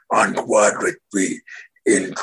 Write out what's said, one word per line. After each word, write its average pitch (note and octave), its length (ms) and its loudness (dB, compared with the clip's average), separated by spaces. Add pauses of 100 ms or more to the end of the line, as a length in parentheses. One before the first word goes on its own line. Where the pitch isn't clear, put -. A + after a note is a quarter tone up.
(120)
on G#2+ 240 0
Quadra - 560 0 (160)
Street F#2 340 -2 (440)
in - 380 2